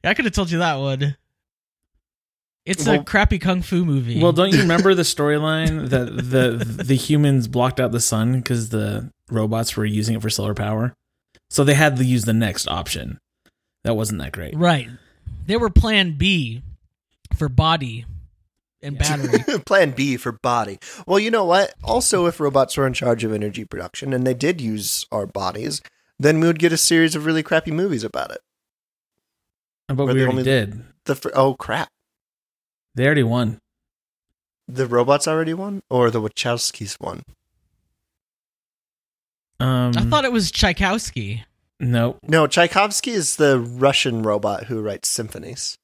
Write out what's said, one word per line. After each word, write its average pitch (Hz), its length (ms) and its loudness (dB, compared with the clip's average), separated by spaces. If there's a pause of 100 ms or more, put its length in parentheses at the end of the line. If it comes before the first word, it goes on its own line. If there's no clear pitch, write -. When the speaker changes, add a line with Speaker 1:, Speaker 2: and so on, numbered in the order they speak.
Speaker 1:
Yeah, 170 60 2
I 214 40 2
could 247 120 0
have 202 80 -2
told 185 160 -2
you 170 80 0
that 165 180 0
one. 139 400 -2 (1500)
It's 160 220 -2
a 220 40 2
Speaker 2:
Well 143 140 4
Speaker 1:
crappy 208 360 2
kung 180 220 0
fu 180 220 0
movie. 131 380 0
Speaker 3:
Well, 170 100 6
don't 185 200 4
you 170 80 6
remember 180 340 4
the 175 80 2
storyline 156 880 0
that 123 180 0 (240)
the, 123 340 2 (200)
the 131 100 4
humans 139 540 2
blocked 127 320 0
out 123 100 0
the 117 100 -2
sun 120 420 0
'cause 117 260 -2
the 107 420 -4 (180)
robots 113 480 -2
were 104 80 -2
using 107 300 0
it 107 80 -4
for 107 80 -2
solar 104 240 -4
power? 110 380 -4 (580)
So 143 140 2
they 143 100 6
had 147 220 4
to 127 80 2
use 123 220 2
the 113 60 2
next 110 360 0
option. - 500 -6 (640)
That 117 140 0
wasn't 107 240 -4
that 67 120 -8
great. 90 240 -12
Speaker 1:
Right. 156 320 2 (580)
They 202 100 -2
were 233 140 0
plan 196 460 4
B 139 460 0 (720)
for 151 120 -2
body 135 560 0 (800)
and 143 120 -10
Speaker 3:
Yeah. 147 220 -2
Speaker 1:
battery. 143 420 0
Speaker 2:
<laughs> - 80 -10
Plan 180 260 4
B 135 240 -2
for 120 160 -6
body. 110 460 -2 (280)
Well, 190 120 2
you 220 120 0
know 220 140 2
what? 180 380 2
Also, 196 440 0
if 165 120 -2
robots 139 380 0
were 139 100 0
in 131 60 -2
charge 117 320 0
of 110 80 -2
energy 104 320 -6
production 131 480 -8
and 127 140 0
they 127 80 0
did 151 260 -2
use 107 500 -6
our 101 160 -4
bodies, 98 540 -6 (380)
then 151 220 4
we 165 60 4
would 170 140 2
get 165 120 4
a 160 40 0
series 165 400 2
of 151 100 -6
really 160 160 0
crappy 160 300 -2
movies 156 320 -2
about 69 260 -6
it. - 100 -14 (1500)
Speaker 3:
But 135 80 -2 (100)
Speaker 2:
Where 127 80 2
Speaker 3:
we 135 60 4
Speaker 2:
they - 60 -
Speaker 3:
already 123 120 2
Speaker 2:
only 127 60 -2
Speaker 3:
did. 113 400 0 (200)
Speaker 2:
The 147 120 -2
fir-, - 180 -8
oh, 135 200 4
crap. - 340 -6 (1040)
Speaker 3:
They 127 100 0
already 143 200 4
won. 113 340 -2 (1080)
Speaker 2:
The 127 200 -4
robots 123 420 2
already 160 240 0
won? 196 380 -8
Or 123 200 2
the 113 120 -2
Wachowskis 113 760 -6
won? - 240 -10 (2500)
Speaker 3:
Um, 123 360 0
Speaker 1:
I 226 60 2
thought 294 220 2
it 247 80 0
was 208 180 0
Tchaikovsky. 175 920 -2 (340)
Speaker 3:
Nope. 120 480 0
Speaker 2:
No, 156 200 4
Tchaikovsky 196 640 0
is 185 260 -2
the 139 240 4
Russian 123 600 0
robot 104 420 -2
who 113 160 -6
writes 104 300 -6
symphonies. - 720 -10